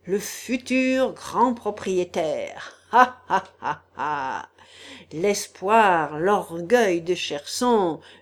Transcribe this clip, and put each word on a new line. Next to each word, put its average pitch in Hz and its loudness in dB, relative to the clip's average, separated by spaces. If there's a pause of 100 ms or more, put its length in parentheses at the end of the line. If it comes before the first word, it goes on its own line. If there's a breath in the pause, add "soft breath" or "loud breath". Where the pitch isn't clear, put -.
le 196 -2
futur 262 -2
grand 240 0
propriétaire. 180 -4 (160)
Ha, 247 6
ha, 190 2 (180)
ha, 147 -6 (120)
ha. 135 -6 (640 loud breath)
L'espoir, 185 2
l'orgueil 175 2
de 170 -2
Cherson, 175 0 (220 loud breath)